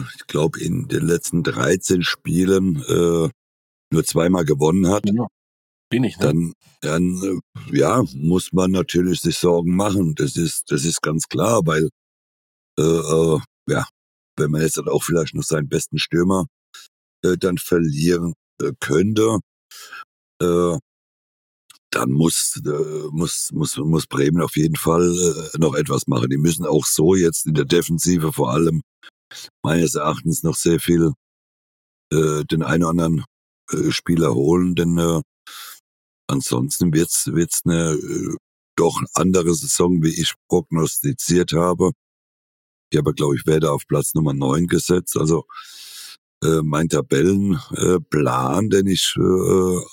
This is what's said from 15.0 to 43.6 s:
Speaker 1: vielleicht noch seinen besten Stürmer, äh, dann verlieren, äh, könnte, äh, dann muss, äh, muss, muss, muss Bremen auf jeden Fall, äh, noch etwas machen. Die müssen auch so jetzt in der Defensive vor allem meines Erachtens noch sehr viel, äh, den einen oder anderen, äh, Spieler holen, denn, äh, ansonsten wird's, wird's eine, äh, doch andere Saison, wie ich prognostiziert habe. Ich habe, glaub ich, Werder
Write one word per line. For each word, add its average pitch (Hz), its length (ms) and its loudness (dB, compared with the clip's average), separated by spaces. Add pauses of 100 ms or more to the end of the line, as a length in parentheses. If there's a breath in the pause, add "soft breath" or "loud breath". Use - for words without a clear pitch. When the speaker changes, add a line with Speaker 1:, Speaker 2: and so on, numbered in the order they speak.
Speaker 1:
vielleicht 82 320 -2
noch 78 80 -6
seinen 78 240 -2
besten 78 320 -4
Stürmer, 90 460 0 (800 loud breath)
äh, 90 120 2
dann 90 200 -2
verlieren, 85 760 0 (280)
äh, 71 180 -2
könnte, 107 600 0 (1000 loud breath)
äh, 87 360 2 (1120)
dann 64 200 -2
muss, - 540 0
äh, 76 460 -6
muss, 80 400 -4
muss, 76 240 -4
muss 78 320 0
Bremen 76 340 0
auf 71 140 -4
jeden 78 220 0
Fall, 85 340 2
äh, 85 460 -2
noch 78 180 2
etwas 73 320 -2
machen. 64 220 0
Die 69 80 -2
müssen 82 280 0
auch 76 200 2
so 87 300 4
jetzt 85 300 0
in 80 100 -2
der 73 100 2
Defensive 82 640 0
vor 67 200 -2
allem 80 300 2 (800 loud breath)
meines 80 340 0
Erachtens 78 480 -2
noch 82 120 -2
sehr 82 240 2
viel, 85 320 2 (1040)
äh, 76 320 0
den 80 180 -2
einen 82 200 0
oder 82 80 0
anderen, 82 340 0 (460)
äh, - 200 -2
Spieler 82 420 0
holen, 85 420 2
denn, 85 220 2
äh, 82 240 2 (1080 loud breath)
ansonsten 90 640 -2
wird's, - 340 0
wird's 80 380 0
eine, 82 260 0
äh, - 440 -4 (420)
doch 82 240 2 (120)
andere 87 400 2
Saison, 82 480 2
wie 80 200 0
ich - 120 -2 (160)
prognostiziert 85 1040 0
habe. 87 400 2 (960)
Ich 76 80 0
habe, 76 160 2
glaub 73 200 0
ich, 65 120 -4
Werder 78 280 2